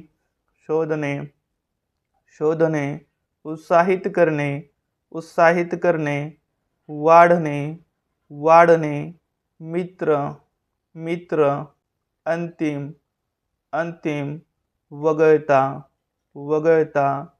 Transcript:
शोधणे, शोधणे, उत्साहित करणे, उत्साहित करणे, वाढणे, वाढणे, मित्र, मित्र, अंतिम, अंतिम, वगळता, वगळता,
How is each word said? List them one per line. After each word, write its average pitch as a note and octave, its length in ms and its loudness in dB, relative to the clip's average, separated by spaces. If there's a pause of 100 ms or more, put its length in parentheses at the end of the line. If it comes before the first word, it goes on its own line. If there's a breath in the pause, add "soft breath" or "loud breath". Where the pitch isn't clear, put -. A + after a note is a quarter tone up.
(680)
शोधणे, D#3 500 -4 (1200)
शोधणे, D#3 580 -2 (460)
उत्साहित F3 720 0
करणे, D3 440 0 (500)
उत्साहित E3+ 720 0
करणे, D#3 360 0 (720)
वाढणे, D#3 960 2 (460)
वाढणे, D#3 840 4 (480)
मित्र, D#3+ 720 -4 (640)
मित्र, D#3+ 680 -2 (600)
अंतिम, D#3 680 -6 (840)
अंतिम, D#3 640 -6 (520)
वगळता, D3 880 2 (540)
वगळता, D3+ 920 0 (160)